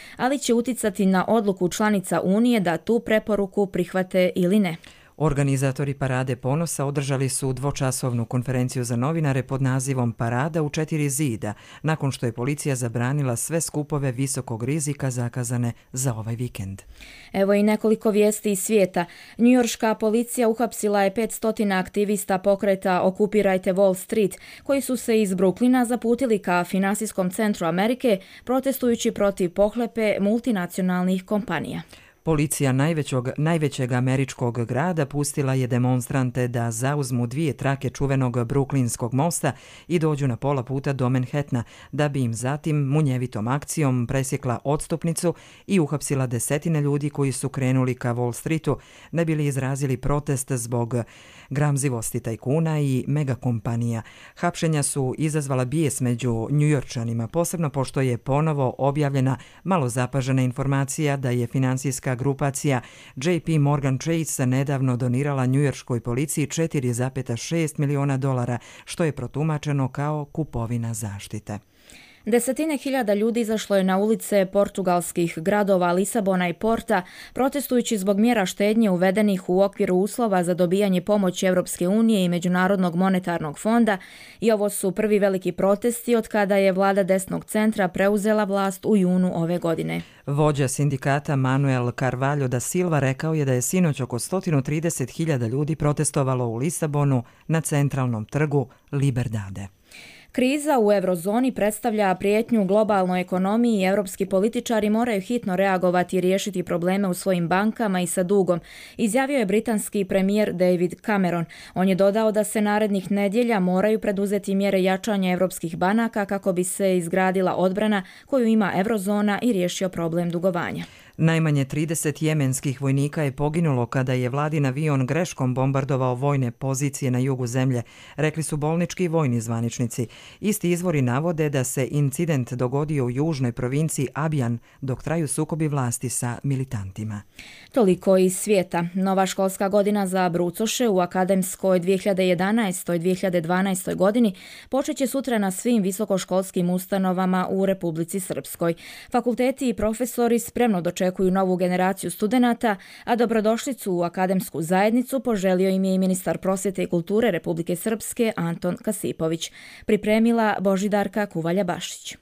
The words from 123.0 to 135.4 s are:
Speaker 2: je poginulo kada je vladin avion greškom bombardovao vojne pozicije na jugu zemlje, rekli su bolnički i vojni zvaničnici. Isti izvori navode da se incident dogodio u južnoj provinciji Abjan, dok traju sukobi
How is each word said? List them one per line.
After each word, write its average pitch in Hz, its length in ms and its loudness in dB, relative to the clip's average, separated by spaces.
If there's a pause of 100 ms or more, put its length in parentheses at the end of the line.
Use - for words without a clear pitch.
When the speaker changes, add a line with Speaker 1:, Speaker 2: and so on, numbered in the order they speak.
Speaker 2:
je 135 120 -2
poginulo 147 500 0
kada 131 280 -2
je 123 160 0
vladin 147 360 0
avion 135 400 0
greškom 139 480 -2
bombardovao 131 640 0
vojne 131 360 0
pozicije 135 600 -2
na 123 80 2
jugu 127 280 -2
zemlje, 127 360 0 (320)
rekli 151 280 -2
su 156 140 -4
bolnički 165 460 -2
i 175 40 0
vojni 147 340 2
zvaničnici. 117 680 -4 (320)
Isti 190 320 0
izvori 170 300 0
navode 151 480 0
da 139 140 0
se 127 280 -2
incident 143 640 0
dogodio 135 520 -2
u 120 40 -2
južnoj 135 420 -2
provinciji 139 600 -2
Abjan, 135 460 -2 (220)
dok 131 220 -4
traju 156 240 -2
sukobi 156 400 -2